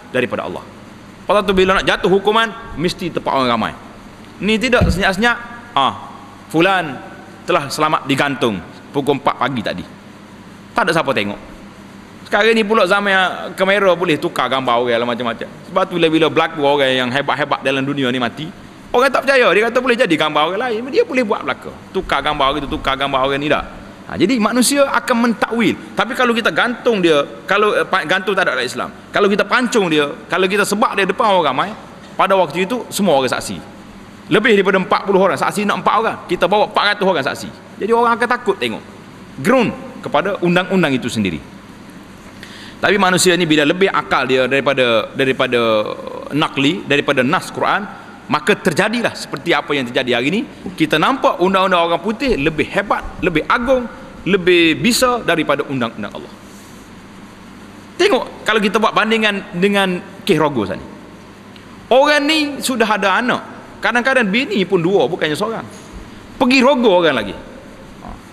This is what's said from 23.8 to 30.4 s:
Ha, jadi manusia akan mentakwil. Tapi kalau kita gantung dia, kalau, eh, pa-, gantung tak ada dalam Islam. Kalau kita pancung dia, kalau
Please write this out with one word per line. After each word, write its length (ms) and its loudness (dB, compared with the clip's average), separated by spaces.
Ha, 80 -6
jadi 240 2
manusia 480 2
akan 400 0
mentakwil. 440 0
Tapi 240 -2
kalau 160 2
kita 160 0
gantung 480 0
dia, 240 4
kalau, 240 2
eh, 160 0
pa-, 160 0
gantung 320 -2
tak 80 2
ada 160 0
dalam 80 -2
Islam. 220 -6
Kalau 240 2
kita 160 0
pancung 400 0
dia, 240 0
kalau 240 0